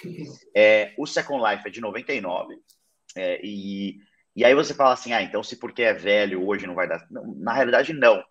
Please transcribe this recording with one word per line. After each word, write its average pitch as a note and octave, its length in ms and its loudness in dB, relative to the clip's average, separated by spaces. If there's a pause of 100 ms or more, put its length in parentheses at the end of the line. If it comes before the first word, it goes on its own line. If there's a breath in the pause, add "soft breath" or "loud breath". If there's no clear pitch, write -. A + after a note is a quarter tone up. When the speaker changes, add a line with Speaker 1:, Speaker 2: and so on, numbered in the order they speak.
Speaker 1:
<laughs> - 520 -16
Speaker 2:
É, G#2+ 420 6
o D3 100 -8
Second C#3+ 360 -4
Life G#2 240 -2
é G2+ 40 -10
de A2+ 100 -12
noventa A2+ 320 -8
e A#2+ 80 -6
nove, F#2 340 -6 (600)
é, F2+ 280 -4
e, G2 560 -8 (360 soft breath)
e G#2 100 2
aí C3 100 8
você D3 180 0
fala C3 200 4
assim, A#2+ 200 -4
"Ah, A2 80 2
então G2 220 -6
se - 140 -14
porque A#2+ 260 -6
é A2 100 4
velho G2 520 0
hoje G2+ 220 -4
não F2 80 -10
vai F2+ 120 -2
dar." E2 220 -8
Não, A2 260 -14
na A2+ 180 -6
realidade, B2+ 400 2
não, A#2 380 6